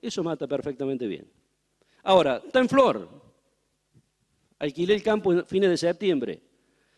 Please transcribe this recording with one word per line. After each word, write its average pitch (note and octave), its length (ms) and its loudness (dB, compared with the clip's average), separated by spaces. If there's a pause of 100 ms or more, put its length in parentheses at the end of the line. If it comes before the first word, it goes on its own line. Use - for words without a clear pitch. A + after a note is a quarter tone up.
Eso G3+ 220 -6
mata D#3 240 -6
perfectamente C3 580 -6
bien. F#2 240 -10 (720)
Ahora, D3 420 4
está B3+ 160 0
en B3 100 2
flor. D#3+ 380 4 (1500)
Alquilé E3 380 -2
el G3+ 80 -4
campo G3+ 300 0
en F3 120 0
fines F#3+ 240 0
de E3+ 80 0
septiembre. E3 640 -2 (560)